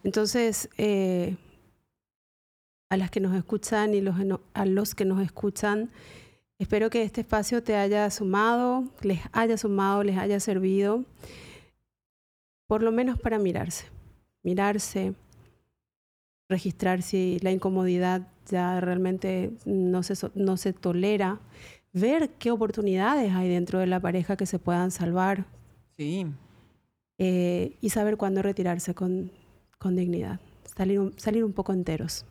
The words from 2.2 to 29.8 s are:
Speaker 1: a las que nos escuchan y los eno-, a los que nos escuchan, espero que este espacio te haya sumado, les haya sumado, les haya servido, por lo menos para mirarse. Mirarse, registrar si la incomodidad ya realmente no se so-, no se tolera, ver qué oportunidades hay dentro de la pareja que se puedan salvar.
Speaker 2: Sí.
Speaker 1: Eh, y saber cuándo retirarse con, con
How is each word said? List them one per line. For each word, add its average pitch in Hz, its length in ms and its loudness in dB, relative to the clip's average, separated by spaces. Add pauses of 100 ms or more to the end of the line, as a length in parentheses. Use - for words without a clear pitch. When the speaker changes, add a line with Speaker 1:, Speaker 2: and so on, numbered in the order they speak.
Speaker 1:
a 190 80 2
las 190 120 0
que 208 120 -2
nos 185 140 2
escuchan 208 580 0
y 202 80 2
los 190 180 0
eno-, 196 220 -2 (120)
a 202 120 -2
los 196 300 0
que 196 100 0
nos 190 160 2
escuchan, 208 680 -2 (680)
espero 214 320 0
que 226 140 0
este 214 180 -4
espacio 226 420 0
te 214 140 0
haya 202 320 2
sumado, 233 760 2 (180)
les 190 180 0 (120)
haya 226 260 2
sumado, 202 460 2
les 190 140 0
haya 196 240 0
servido, 196 640 2 (1600)
por 220 160 2
lo 226 80 4
menos 247 280 2
para 226 200 0
mirarse. 175 460 -2 (580)
Mirarse, 190 720 0 (1400)
registrar 185 540 -2
si 185 380 0
la 190 100 0
incomodidad 185 760 0 (220)
ya 180 320 0
realmente 185 680 -2 (140)
no 185 360 2
se 196 140 -2
so-, - 180 -6
no 190 240 2
se 190 160 -2
tolera, 190 640 0 (520)
ver 269 380 2 (100)
qué 233 120 0
oportunidades 214 840 2
hay 185 160 2
dentro 175 300 2
de 185 80 2
la 185 120 2
pareja 185 380 0
que 196 80 -2
se 185 140 -4
puedan 180 320 0
salvar. 185 540 0 (520)
Speaker 2:
Sí. 170 280 -4 (920)
Speaker 1:
Eh, 180 640 0
y 220 80 0
saber 214 280 0
cuándo 190 240 0
retirarse 180 540 -2
con, 185 360 -2 (460)
con 185 180 0